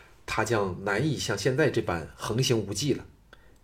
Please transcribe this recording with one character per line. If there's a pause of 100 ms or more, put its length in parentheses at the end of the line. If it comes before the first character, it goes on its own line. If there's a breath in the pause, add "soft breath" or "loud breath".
(260 loud breath)
他
将
难
以
像
现
在
这
般
横
行
无
忌
了， (600 soft breath)